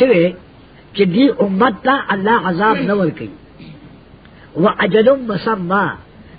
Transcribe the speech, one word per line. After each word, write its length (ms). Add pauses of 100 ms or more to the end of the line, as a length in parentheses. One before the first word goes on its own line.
شوې 340 (600)
چې 80 (100)
دې 300
امت 300 (100)
ته 100 (200)
الله 340
عذاب 280
نه 180
ورکوي، 360 (1300)
«وأجل 520 (200)
مسمى»، 580 (520)